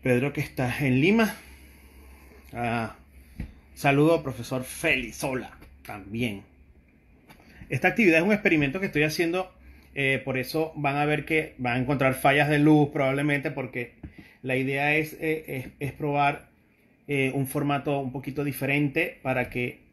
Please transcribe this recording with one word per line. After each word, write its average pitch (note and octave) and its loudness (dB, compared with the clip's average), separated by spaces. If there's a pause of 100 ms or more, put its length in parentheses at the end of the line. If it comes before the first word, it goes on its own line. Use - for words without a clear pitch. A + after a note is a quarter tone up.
Pedro, C3 2
que D3+ -6
está B2+ -4
en C3 2
Lima. G#3 4 (1160)
Ah, A#2 -2 (800)
saludo, D3+ 4
profesor B2 -6
Félix B2+ -2
Sola, C3 -6 (280)
también. G#2 -6 (1300)
Esta C#3+ 0
actividad F3+ 4
es E3 4
un G#3 2
experimento F3+ 2
que G3 -2
estoy D3+ 0
haciendo, E3+ -2 (420)
eh, C3+ 0
por C3 -4
eso D#3 -4
van C#3+ -2
a D3 0
ver D3 0
que D#3 -2
van B2 -2
a - 0
encontrar C3 2
fallas C#3+ 4
de D3+ 4
luz D3 6
probablemente, C#3 0
porque B2 -8 (480)
la B2+ 0
idea C#3 0
es, D#3 -2
eh, D#3 -4
es, C3+ -8 (120)
es C3+ -6
probar, C#3+ -2 (580)
eh, C3+ 0
un C#3 0
formato C#3+ -2
un C3 -6
poquito C#3 -8
diferente D3 -2
para B2+ -2
que B2 -6 (120)